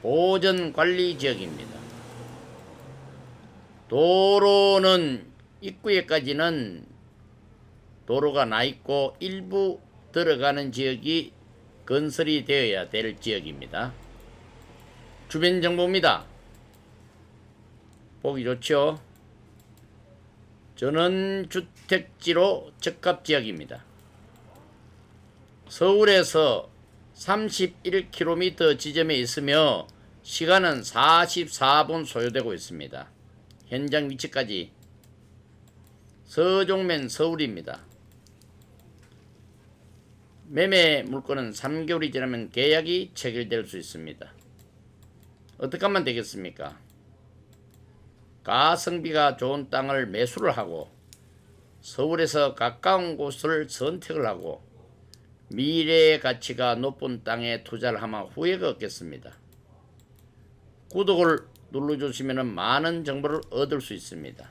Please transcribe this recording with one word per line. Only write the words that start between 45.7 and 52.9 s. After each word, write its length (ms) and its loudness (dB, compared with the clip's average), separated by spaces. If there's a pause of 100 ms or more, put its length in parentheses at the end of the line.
하면 200 2
되겠습니까? 760 -8 (1600)
가성비가 920 2
좋은 320 -4
땅을 380 -2
매수를 460 -2
하고 380 -8 (920)
서울에서 720 0
가까운 640 -2